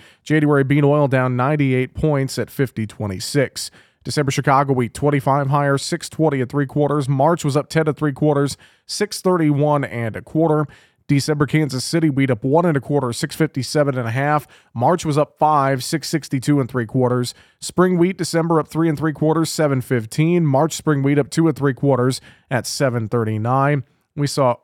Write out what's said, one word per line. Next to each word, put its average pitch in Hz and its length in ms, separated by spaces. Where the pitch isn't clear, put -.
January 147 400
bean 143 200
oil 143 240
down 127 280
ninety-eight 131 600
points 139 420
at 117 120
fifty 117 360
twenty-six. 104 840
December 135 260
Chicago 139 400
wheat, 127 220
twenty-five 143 560
higher, 143 280
six - 300
twenty 151 320
and 123 100
three 143 160
quarters. 143 440
March 143 340
was 143 140
up 143 100
ten 160 220
and 135 80
three 151 160
quarters, 143 420
six - 340
thirty-one 147 640
and 117 320
a 98 60
quarter. 156 440
December 147 360
Kansas 131 400
City 160 240
wheat 135 200
up 120 140
one 151 220
and 165 100
a 135 60
quarter, 135 300
six 147 240
fifty-seven 139 600
and 120 100
a 113 40
half. 143 360
March 143 300
was 151 140
up 151 200
five, 139 460
six - 240
sixty-two 147 540
and 123 80
three 123 160
quarters. 123 480
Spring 180 380
wheat 175 200
December 165 420
up 147 100
three 165 180
and 156 100
three 151 160
quarters, 156 360
seven 139 320
fifteen. 156 640
March 147 280
spring 143 300
wheat 143 160
up 135 100
two 165 180
and 147 100
three 139 160
quarters 127 480
at 120 160
seven 120 440
thirty-nine. 123 760
We 143 100
saw 127 360